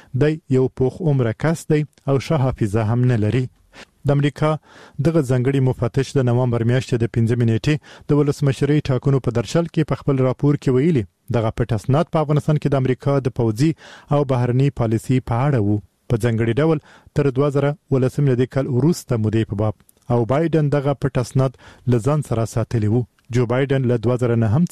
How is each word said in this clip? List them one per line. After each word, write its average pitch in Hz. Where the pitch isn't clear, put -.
دی 147
یو 131
پوخ 131
عمره 117
کس -
دی 151
او 139
ښه 139
حافظه 110
هم 123
نه 104
لري. 127
د 143
امریکا 147
دغه 165
ځانګړي 131
مفتش 127
د 135
نومبر 120
میاشتې 127
د 120
پنځمې 117
نیټې 113
د 147
ولسمشرۍ 143
ټاکنو 135
په 120
درشل 165
کې 160
په -
خپل 131
راپور 143
کې -
ویلي، 139
دغه 110
پټ 117
اسناد 135
په 156
افغانستان 147
کې 139
د 139
امریکا 131
د 120
پوځي 117
او 147
بهرني 123
پالیسي 117
په 120
اړه 139
وو، 104
په 120
ځانګړي 113
ډول 156
تر 139
دوه 143
زره 143
ولسم 131
میلادي 123
کال 135
وروسته 127
مودې 110
په 101
باب. 107
او 120
بایدن 151
دغه 143
پټ 131
اسناد 131
له 120
ځان 147
سره 113
ساتلي 107
وو. 120
جو 123
بایدن 135
له 117
دوه 120
زره 117
نهم 113